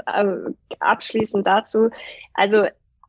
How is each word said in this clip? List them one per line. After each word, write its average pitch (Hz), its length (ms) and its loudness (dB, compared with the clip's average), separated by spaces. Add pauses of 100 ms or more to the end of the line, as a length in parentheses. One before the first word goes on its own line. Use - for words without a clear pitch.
(160)
ähm, 196 400 -2 (240)
abschließend 214 680 0
dazu. 220 420 2 (460)
Also 202 320 4 (420)